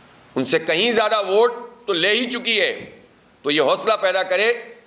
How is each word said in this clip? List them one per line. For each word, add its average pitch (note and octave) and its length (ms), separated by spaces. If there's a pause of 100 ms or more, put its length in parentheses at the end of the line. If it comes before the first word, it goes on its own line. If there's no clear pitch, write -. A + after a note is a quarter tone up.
(360)
उनसे C3+ 260
कहीं E3+ 320
ज़्यादा G#3+ 280
वोट G#3+ 640
तो G3 80
ले F3 160
ही A#3 160
चुकी A#3 300
है, E3+ 140 (760)
तो C#3+ 60
ये D3 100
हौसला F#3 360
पैदा F#3+ 280
करे F#3 260 (360)